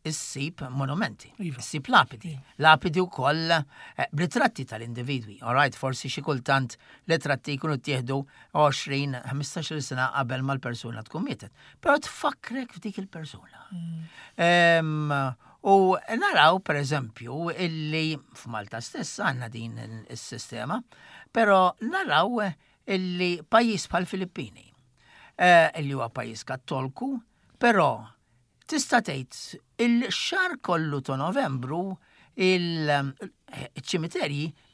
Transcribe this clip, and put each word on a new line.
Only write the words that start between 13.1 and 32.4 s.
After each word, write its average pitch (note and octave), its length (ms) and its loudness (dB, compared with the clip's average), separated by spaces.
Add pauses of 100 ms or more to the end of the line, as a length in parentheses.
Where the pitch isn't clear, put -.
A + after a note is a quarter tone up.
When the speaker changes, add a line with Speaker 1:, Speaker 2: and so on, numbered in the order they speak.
Speaker 2:
Mm. E3 320 -8 (300)
Speaker 1:
Ehm, D#3 1000 4 (300)
u F#3+ 320 6 (220)
naraw, F#3+ 420 6
per D3+ 160 -2
eżempju, C#3 800 -4
illi D#3+ 640 -2 (160)
f'Malta A2+ 480 -10
stess - 380 -10
għandna B2 300 -4
din A2+ 280 -10
il-, A2 320 -12
is-sistema, A#2+ 720 -8 (500)
però G3 460 6
naraw A#3 640 0 (460)
illi F3+ 540 -2
pajjiż A3 460 2
bħal F3+ 180 0
Filippini, F3 640 -8 (720)
eh, E3+ 320 8 (100)
illi C#3 140 -4
huwa A#2 160 -4
pajjiż A2+ 340 -8
kattoliku, C3+ 680 -6 (460)
però D3+ 440 4 (640)
tista' C#4 320 2
tgħid - 600 -10 (160)
il-xahar B3+ 840 0
kollu D#3+ 400 -2
ta' C3+ 160 -4
Novembru E3 800 -2 (400)
il-, F3 520 2